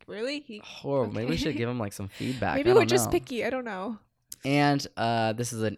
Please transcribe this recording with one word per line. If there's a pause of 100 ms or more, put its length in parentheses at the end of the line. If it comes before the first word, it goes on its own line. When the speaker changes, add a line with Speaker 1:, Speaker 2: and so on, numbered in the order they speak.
Speaker 1:
"Really?"
He
Speaker 2:
horrible.
Maybe
we
should
Speaker 1:
Okay.
Speaker 2:
give
'em,
like,
some
feedback.
Speaker 1:
Maybe
Speaker 2:
I
Speaker 1:
we're
Speaker 2:
don't
Speaker 1:
just
Speaker 2:
know.
Speaker 1:
picky.
I
don't
know. (460)
Speaker 2:
And,
uh,
this
is
an